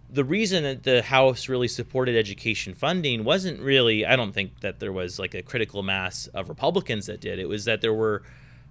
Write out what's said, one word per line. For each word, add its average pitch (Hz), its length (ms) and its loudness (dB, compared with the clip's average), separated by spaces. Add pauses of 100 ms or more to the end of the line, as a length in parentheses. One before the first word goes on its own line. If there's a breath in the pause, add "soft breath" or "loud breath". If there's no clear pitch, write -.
the 135 140 0
reason 180 400 0
that 135 200 -6
the 127 200 4
House 131 460 4
really 123 180 0
supported 123 480 -2
education 101 580 -2
funding 139 500 -2
wasn't 180 360 0
really, 117 460 4
I 123 100 4
don't 110 160 0
think 98 300 -4
that 98 180 -6
there 101 140 -6
was, 92 260 -6
like, 95 160 -6
a 90 80 -6
critical 101 400 -4
mass 95 440 -4
of 92 220 -8
Republicans 135 580 -2
that 104 120 -10
did. 92 200 -6
It 92 100 -4
was 101 160 -4
that 110 160 0
there 113 120 2
were 110 300 0 (480 loud breath)